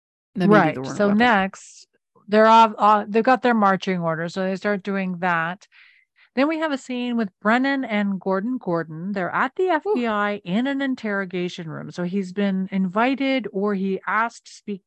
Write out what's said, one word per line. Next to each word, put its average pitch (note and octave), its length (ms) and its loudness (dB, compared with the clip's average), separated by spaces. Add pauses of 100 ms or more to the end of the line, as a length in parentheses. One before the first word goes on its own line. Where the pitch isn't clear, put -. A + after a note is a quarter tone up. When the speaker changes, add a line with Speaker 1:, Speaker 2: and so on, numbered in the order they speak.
(360)
Speaker 1:
That F#3 120 0
may G#3 80 8
be G#3 40 8
Speaker 2:
Right. E3 160 2
Speaker 1:
the C3 60 -8
word C3+ 160 -8
Speaker 2:
So G#3 100 4
Speaker 1:
weapon. G3+ 100 2
Speaker 2:
next, G#3 680 0 (400)
they're G#3+ 200 6
off, A3+ 300 8
uh, G#3 300 4
they've G#3+ 160 0
got B3+ 180 4
their B3 140 2
marching F#3+ 440 2
orders, E3 360 -4
so F#3+ 80 -4
they F#3+ 120 -2
start G3+ 280 -4
doing F#3+ 360 -4
that. F3 480 -2 (680)
Then C4+ 120 2
we D#4+ 100 -2
have D#4 140 -4
a C4 80 -4
scene B3 360 -6
with A3+ 140 -2 (120)
Brennan C4 440 0
and G3+ 340 -2
Gordon G3 380 -2
Gordon. E3 540 -6
They're G3 180 -4
at A#3 260 -2
the F#4 120 -2
Speaker 1:
Ooh. F4+ 60 0
Speaker 2:
F F4+ 100 -2 (100)
B A#3+ 140 -2
I G#3 300 -2
in G3+ 280 -4
an C#4 160 -4
interrogation F#3+ 880 -4
room. D3+ 220 -12
So F3+ 140 -8
he's F#3 280 -4
been F#3+ 380 -2
invited, A#3 800 0
or G3+ 240 -2
he F#3+ 320 -4
asked G#3+ 400 -4
to - 60 -20
speak G3+ 340 -12